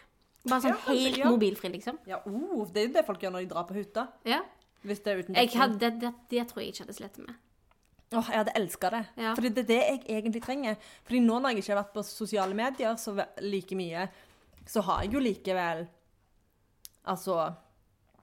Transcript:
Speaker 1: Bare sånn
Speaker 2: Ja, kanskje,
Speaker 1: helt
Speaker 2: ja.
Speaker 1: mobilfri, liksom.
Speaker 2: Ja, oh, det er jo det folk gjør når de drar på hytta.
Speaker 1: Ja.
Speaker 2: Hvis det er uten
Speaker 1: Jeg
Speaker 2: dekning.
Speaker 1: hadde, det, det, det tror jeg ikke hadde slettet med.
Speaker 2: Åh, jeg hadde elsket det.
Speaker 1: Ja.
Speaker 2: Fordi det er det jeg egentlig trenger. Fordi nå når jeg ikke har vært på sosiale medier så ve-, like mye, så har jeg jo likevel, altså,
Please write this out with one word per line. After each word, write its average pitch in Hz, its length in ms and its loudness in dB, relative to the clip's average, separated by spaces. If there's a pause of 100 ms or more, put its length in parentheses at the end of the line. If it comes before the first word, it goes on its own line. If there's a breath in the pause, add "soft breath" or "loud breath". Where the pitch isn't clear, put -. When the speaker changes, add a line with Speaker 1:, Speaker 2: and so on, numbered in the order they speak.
(460)
Speaker 1:
Bare 254 160 2
sånn 254 100 4
Speaker 2:
Ja, - 40 0
kanskje, 262 280 2
Speaker 1:
helt 262 140 2
Speaker 2:
ja. 269 120 2
Speaker 1:
mobilfri, 208 420 4
liksom. 240 340 -8
Speaker 2:
Ja, 165 200 -6
oh, 240 400 -4
det 180 180 -6
er 233 40 2
jo 262 60 -4
det 311 120 4
folk 196 160 -4
gjør 190 100 -2
når 180 80 -4
de 185 160 -8
drar 170 100 0
på 175 100 -10
hytta. 208 320 -4 (180)
Speaker 1:
Ja. 262 160 2 (440)
Speaker 2:
Hvis 202 180 -4
det - 40 -6
er 202 160 2
uten 185 120 -6
Speaker 1:
Jeg 240 140 6
Speaker 2:
dekning. 233 120 2
Speaker 1:
hadde, 226 180 4
det, 233 200 2
det, 240 140 -4 (160)
det 240 180 0
tror 196 140 -10
jeg - 120 -6
ikke - 120 -12
hadde - 100 -12
slettet - 300 -14
med. - 100 -16 (800)
Speaker 2:
Åh, 226 160 2
jeg 220 80 0
hadde 214 180 2
elsket 185 360 0
det. 226 160 -2 (100)
Speaker 1:
Ja. 226 180 -2
Speaker 2:
Fordi 233 140 2
det 214 80 -2
er 240 100 0
det 233 140 6 (260)
jeg 214 160 -2
egentlig 226 180 -2
trenger. 247 360 -4 (260 loud breath)
Fordi 247 160 2
nå 233 220 6
når 269 80 2
jeg 233 80 2
ikke 202 180 -2
har 202 80 2
vært 202 100 -14
på 208 120 -4
sosiale 196 500 -2
medier 233 400 0
så 220 180 -6
ve-, 196 140 -2 (140)
like 196 340 -4
mye, 180 320 -4 (580 soft breath)
så - 160 0
har 185 200 0
jeg 196 100 -4
jo 277 80 0
likevel, 180 680 0 (1160)
altså, 175 480 -2 (680)